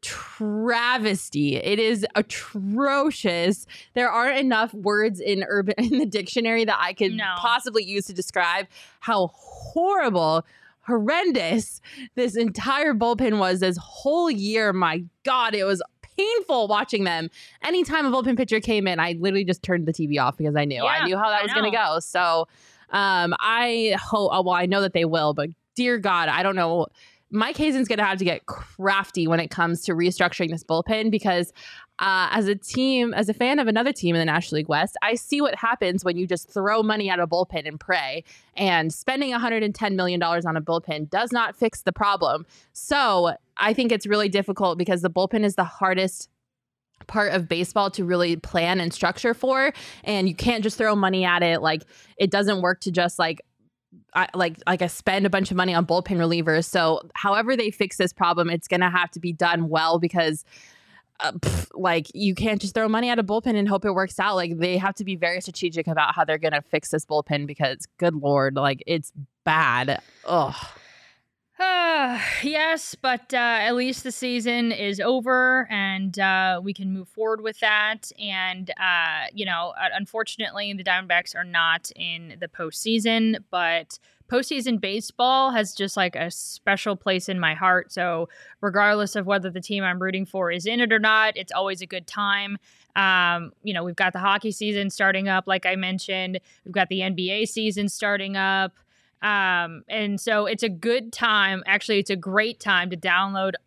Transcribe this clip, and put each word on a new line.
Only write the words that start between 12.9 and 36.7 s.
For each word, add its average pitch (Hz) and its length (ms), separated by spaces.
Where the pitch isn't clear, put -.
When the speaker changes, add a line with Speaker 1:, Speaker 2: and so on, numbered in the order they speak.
Speaker 1:
bullpen 226 460
was 185 220
this 185 160
whole 320 520
year. 214 440
My 175 300
God, 247 320
it 202 80
was 190 180
painful 381 500
watching 208 380
them. 165 240
Anytime 320 420
a 262 60
bullpen 247 260
pitcher 220 220
came 208 280
in, 175 120
I 170 200
literally 190 260
just 180 180
turned 175 240
the 165 60
T 160 140
V 147 120
off 135 180
because 151 180
I 147 100
knew. 135 180
I 139 160
Speaker 2:
Yeah, 311 60
Speaker 1:
knew 185 120
how 214 120
that 208 100
Speaker 2:
I 202 40
Speaker 1:
was 214 100
gonna 214 180
Speaker 2:
know. 208 240
Speaker 1:
go. 165 40
So, 170 480
um, 185 480
I 226 600
hope, 208 320
uh, 185 140
well, 180 80
I 180 140
know 196 140
that 190 120
they 170 120
will, 156 280
but 147 160
dear 247 220
God, 180 320
I 151 140
don't 196 120
know. 170 300
Mike 220 260
Hazen's 262 300
gonna 208 180
have 190 140
to 190 60
get 175 200
crafty 196 800
when 165 140
it 160 100
comes 170 360
to 185 80
restructuring 175 580
this 165 120
bullpen 214 460
because, 190 420
uh, 185 320
as 208 180
a 202 60
team, 254 600
as 214 120
a 214 60
fan 254 240
of 262 100
another 226 240
team 170 220
in 165 60
the 160 60
National 160 320
League 156 120
West, 160 320
I 220 140
see 285 260
what 247 140
happens 196 500
when 175 100
you 180 120
just - 200
throw 208 360